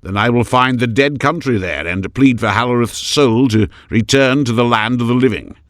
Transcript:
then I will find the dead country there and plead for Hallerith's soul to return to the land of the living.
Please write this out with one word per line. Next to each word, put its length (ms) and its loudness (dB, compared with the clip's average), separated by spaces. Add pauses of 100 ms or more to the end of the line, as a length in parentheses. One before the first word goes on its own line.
then 160 -6
I 120 2
will 140 2
find 360 0
the 80 0
dead 320 0
country 380 -2
there 280 -6
and 280 -6
plead 260 2
for 80 -2
Hallerith's 500 -2
soul 520 0
to 180 2 (220)
return 560 2
to 80 -4
the 100 0
land 380 0
of 60 -2
the 60 0
living. 420 0 (140)